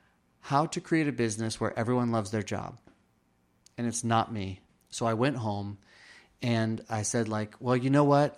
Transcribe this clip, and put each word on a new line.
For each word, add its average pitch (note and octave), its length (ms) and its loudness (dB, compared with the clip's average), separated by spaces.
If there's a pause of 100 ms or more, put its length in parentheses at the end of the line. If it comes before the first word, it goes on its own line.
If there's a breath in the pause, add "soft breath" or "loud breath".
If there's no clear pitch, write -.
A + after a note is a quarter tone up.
(460 soft breath)
how C#3+ 200 2
to E3 140 -6
create D#3+ 260 2
a C#3+ 60 0
business A2+ 480 -2
where A2+ 180 -2
everyone A#2+ 320 2
loves G#2+ 220 0
their A2 100 0
job. - 340 -8 (1000)
And A#2+ 80 -2
it's A2+ 160 -4
not A2+ 300 2
me. F#2+ 260 -6 (320)
So - 160 -4
I A2+ 80 2
went B2 220 0
home G2+ 420 -6 (640 loud breath)
and A2+ 480 -2
I A2 120 -2
said, A2+ 260 -2
like, G#2+ 320 -4
"Well, B2+ 160 2
you B2+ 140 0
know C#3+ 120 6
what? C#3+ 360 4